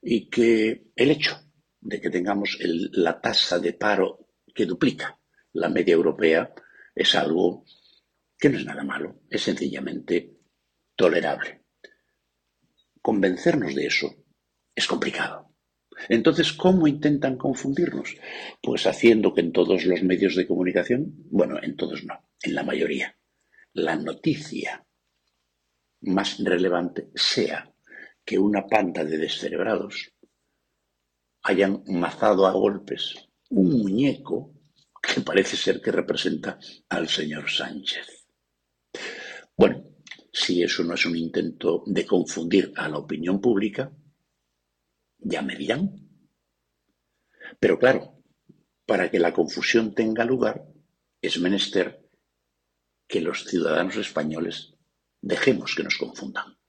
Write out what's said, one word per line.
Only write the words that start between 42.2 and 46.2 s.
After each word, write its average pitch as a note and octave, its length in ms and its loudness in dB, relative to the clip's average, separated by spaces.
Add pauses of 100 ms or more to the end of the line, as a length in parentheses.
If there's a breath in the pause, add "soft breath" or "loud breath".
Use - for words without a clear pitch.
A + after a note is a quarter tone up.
a D#2 140 -6
la D2+ 80 -6
opinión D#2+ 420 -4
pública, G#2+ 520 0 (1300)
ya D#2+ 160 -4
me C2+ 140 -6
dirán. A#2 540 -4 (1500 loud breath)